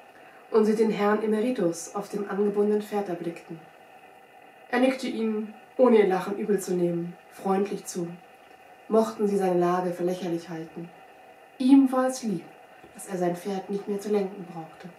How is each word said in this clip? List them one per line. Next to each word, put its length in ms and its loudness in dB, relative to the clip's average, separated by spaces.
und 140 6
sie 100 4
den 160 2
Herrn 320 2
Emeritus 720 -2
auf 140 -6
dem 200 -6
angebundenen 540 2
Pferd 260 -4
erblickten. 520 -8
Er 100 0
nickte 260 2
ihnen, 480 -4
ohne 220 6
ihr 100 6
Lachen 300 -2
übel 200 0
zu 160 -2
nehmen, 420 -2
freundlich 560 -2
zu. 220 -6
Mochten 400 2
sie 80 0
seine 240 2
Lage 320 0
für 100 -6
lächerlich 460 -4
halten. 420 -12
Ihm 340 6
war 160 0
es 140 -6
lieb, 220 -4
dass 120 -18
er 120 -8
sein 180 0
Pferd 340 -8
nicht 160 -6
mehr 140 -4
zu 100 -6
lenken 420 -2
brauchte. 360 -16